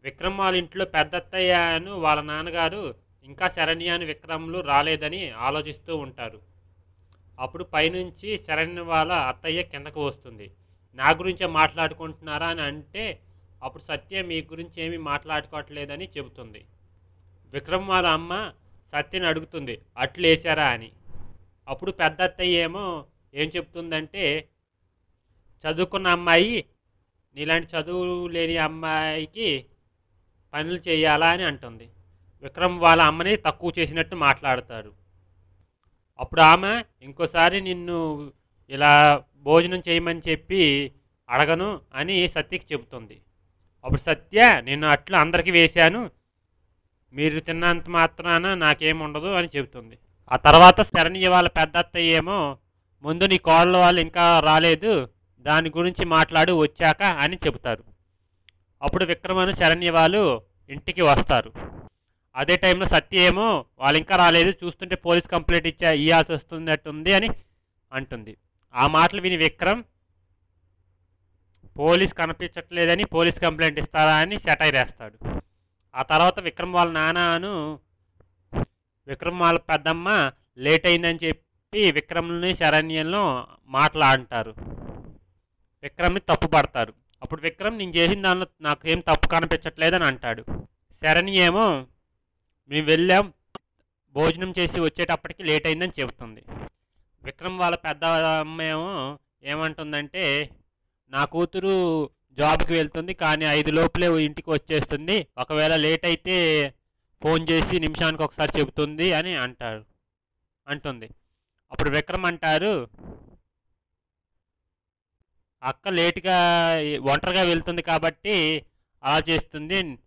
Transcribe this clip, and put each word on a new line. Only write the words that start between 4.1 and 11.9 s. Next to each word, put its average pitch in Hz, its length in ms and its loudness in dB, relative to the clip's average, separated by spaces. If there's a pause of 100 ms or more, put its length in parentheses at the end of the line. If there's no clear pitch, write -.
రాలేదని 151 720 -2
ఆలోచిస్తూ 147 680 -6
ఉంటారు. 120 440 -12 (1000)
అప్పుడు 165 240 -10
పైనుంచి 180 800 -4
శరణ్య 165 340 -6
వాళ్ళ 165 320 -2
అత్తయ్య 160 500 -4
కిందకు 147 440 -10
వస్తుంది. 117 440 -14 (440)
"నా 131 120 -2
గురించే 180 400 0
మాట్లాడుకుంటున్నారా?" 160 1040 -2